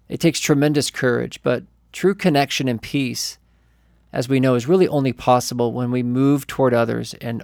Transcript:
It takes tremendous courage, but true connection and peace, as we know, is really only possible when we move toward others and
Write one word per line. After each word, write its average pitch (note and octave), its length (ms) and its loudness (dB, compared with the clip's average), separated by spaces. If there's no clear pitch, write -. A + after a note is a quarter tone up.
It B2+ 100 -6
takes E3 200 -8
tremendous D3 500 0
courage, A#2+ 540 -4
but B2+ 200 -2
true F#3+ 240 0
connection C#3+ 520 0
and A#2 140 -2
peace, B2+ 560 -6
as B2 140 -4
we C3 140 2
know, C3 140 4
is A#2+ 120 -2
really F#3 220 4
only C3+ 240 0
possible B2 580 2
when B2 180 -4
we B2+ 140 0
move C3+ 420 2
toward C3 280 2
others A#2 480 0
and A#2 220 -6